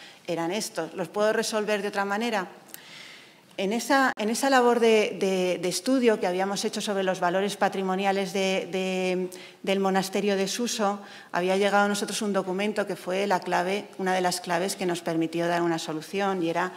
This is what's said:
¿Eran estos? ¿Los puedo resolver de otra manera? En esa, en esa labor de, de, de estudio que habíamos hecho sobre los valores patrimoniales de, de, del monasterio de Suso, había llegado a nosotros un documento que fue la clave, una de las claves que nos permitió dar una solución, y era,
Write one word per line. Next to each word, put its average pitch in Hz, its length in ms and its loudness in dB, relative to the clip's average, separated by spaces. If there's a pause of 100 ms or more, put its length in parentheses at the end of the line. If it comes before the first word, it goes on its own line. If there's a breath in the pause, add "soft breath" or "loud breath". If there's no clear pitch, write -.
(260 loud breath)
¿Eran 165 240 -2
estos? 180 460 -6
¿Los 180 140 -6
puedo 214 220 2
resolver 214 520 0
de 202 60 -2
otra 202 160 -2
manera? 202 420 -2 (1080 loud breath)
En 196 160 -2
esa, 254 460 2
en 214 140 0
esa 269 180 0
labor 240 300 6
de, 220 400 4
de, 185 420 0
de 180 80 0
estudio 233 500 2
que 208 60 0
habíamos 190 400 0
hecho 214 160 -4
sobre 196 220 -2
los 185 160 0
valores 190 360 2
patrimoniales 190 760 0
de, 190 380 0
de, 185 580 0 (320 loud breath)
del 196 180 0
monasterio 190 560 2
de 190 120 0
Suso, 202 520 -2 (320 loud breath)
había 185 240 2
llegado 202 300 4
a - 20 2
nosotros 202 360 -2
un 202 100 0
documento 196 540 -2
que 185 80 -4
fue 190 320 -2
la 185 140 2
clave, 180 480 -2 (100)
una 185 160 0
de 185 60 2
las 180 200 0
claves 180 340 -2
que 190 120 -4
nos 175 140 -2
permitió 165 460 -2
dar 175 140 0
una 165 160 0
solución, 185 640 -4
y 165 80 0
era, 160 280 -2